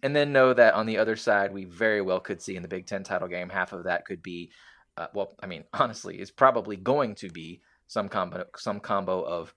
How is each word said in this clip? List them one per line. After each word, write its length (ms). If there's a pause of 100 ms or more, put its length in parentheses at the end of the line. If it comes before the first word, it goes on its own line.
And 100
then 180
know 200
that 220
on 120
the 120
other 180
side, 360
we 120
very 360
well 200
could 200
see 140
in 80
the 60
Big 180
Ten 160
title 240
game, 220
half 240
of 120
that 200
could 180
be, 300 (440)
uh, 180
well, 280
I 40
mean, 260
honestly, 480
is 100
probably 460
going 400
to 120
be 340 (260)
some 200
combo, 360 (120)
some 220
combo 440
of 340